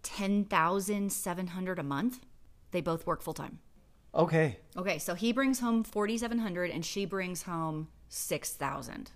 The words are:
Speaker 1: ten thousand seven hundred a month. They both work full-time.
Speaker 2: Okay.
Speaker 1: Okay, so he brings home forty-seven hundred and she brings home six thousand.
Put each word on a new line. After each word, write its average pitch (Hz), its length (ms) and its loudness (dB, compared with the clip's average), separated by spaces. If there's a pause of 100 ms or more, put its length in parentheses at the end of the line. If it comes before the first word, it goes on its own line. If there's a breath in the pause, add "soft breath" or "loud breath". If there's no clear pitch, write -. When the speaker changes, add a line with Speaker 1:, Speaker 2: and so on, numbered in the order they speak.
Speaker 1:
ten 202 420 2
thousand 196 680 2
seven 180 340 -4
hundred 185 320 -4
a 156 60 -4
month. 151 420 -2 (460)
They 180 80 2
both 165 260 -2
work 165 160 -2
full-time. 156 380 -8 (520)
Speaker 2:
Okay. 156 460 4 (180)
Speaker 1:
Okay, 180 220 0
so 175 160 -2
he 226 160 2
brings 262 300 2
home 226 240 2
forty-seven 226 540 0
hundred 175 340 0
and 165 120 -4
she 202 200 -2
brings 180 380 -4
home 160 440 -2 (220)
six - 420 -4
thousand. 139 640 -6